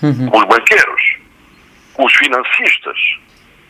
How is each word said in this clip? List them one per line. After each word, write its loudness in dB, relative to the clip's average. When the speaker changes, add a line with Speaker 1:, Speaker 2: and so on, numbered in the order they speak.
Speaker 1:
Uhum. 0
Speaker 2:
Com 2
os 2
banqueiros? 2
Com 0
os 2
financistas? -2